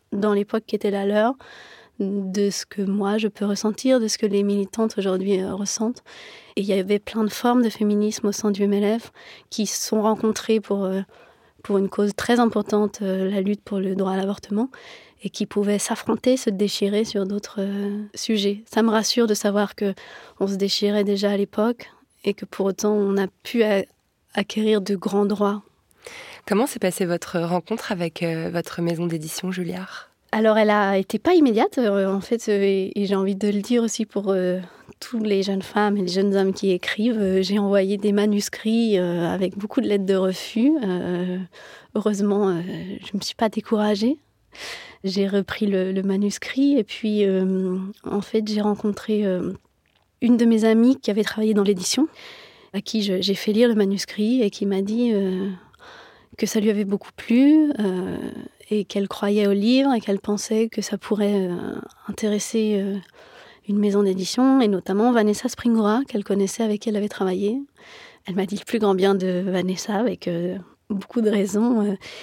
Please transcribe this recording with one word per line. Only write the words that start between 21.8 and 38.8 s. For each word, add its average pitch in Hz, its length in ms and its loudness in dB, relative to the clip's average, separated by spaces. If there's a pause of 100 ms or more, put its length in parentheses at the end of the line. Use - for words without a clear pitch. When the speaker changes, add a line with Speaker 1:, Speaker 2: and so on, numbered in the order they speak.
Speaker 1:
et 202 80 0
que - 120 -14
pour - 200 -4
autant 208 280 0
on 196 240 2
a 196 100 0 (160)
pu 240 180 0
a-, 208 240 2 (480)
acquérir 214 480 0
de 202 140 -2
grands 202 320 0
droits. 202 340 0 (840)
Speaker 2:
Comment 202 180 2
s'est 226 140 -6
passée 185 260 0
votre 175 340 -2
rencontre 175 520 -4
avec, 175 320 -4
euh, 165 280 -4
votre 170 300 -6
maison 170 240 -2
d'édition, 165 460 -6
Julliard ? 180 580 -8 (220)
Speaker 1:
Alors, 220 260 4
elle 214 140 4
a 196 260 2
été 196 220 -2
pas 359 160 4
immédiate, 277 420 4
euh, 202 340 2
en 196 80 0
fait, 226 300 -4
euh, 202 100 2
et, 196 400 2
et 202 60 0
j'ai 196 80 0
envie 196 220 0
de 202 140 -2
le 202 120 0
dire 233 220 2
aussi 220 240 -2
pour, 202 220 -2
euh, 180 280 2 (420)
tous - 200 -8
les 202 240 0
jeunes 196 180 -2
femmes 208 360 0
et 196 40 0
les 180 60 -2
jeunes 196 280 0
hommes 190 180 2
qui 196 180 -2
écrivent. 220 500 -2
Euh, 190 220 2
j'ai 202 160 0
envoyé 202 380 2
des 202 140 0
manuscrits, 214 840 0